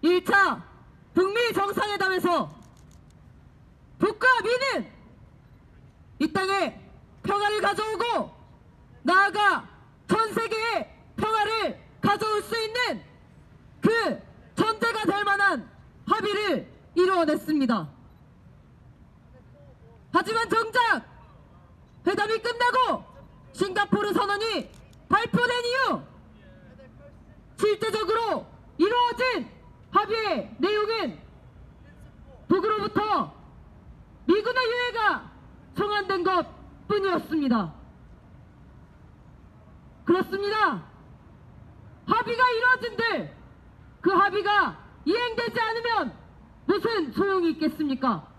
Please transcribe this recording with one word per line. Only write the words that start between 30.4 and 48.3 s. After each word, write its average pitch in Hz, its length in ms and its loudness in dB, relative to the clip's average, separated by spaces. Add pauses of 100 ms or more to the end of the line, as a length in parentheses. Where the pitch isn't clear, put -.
내용은 415 600 -2 (1300)
북으로부터 403 840 0 (960)
미군의 440 440 2
유해가 453 600 -2 (460)
청한된 392 480 -2
것 359 220 2 (420)
뿐이었습니다. 302 840 0 (2250)
그렇습니다. 392 800 0 (1200)
합의가 480 440 2
이루어진들 453 840 0 (640)
그 339 100 2
합의가 392 680 2 (260)
이행되지 466 560 -2
않으면 453 520 -2 (540)
무슨 403 460 0
소용이 381 380 0
있겠습니까? 269 760 -2 (120)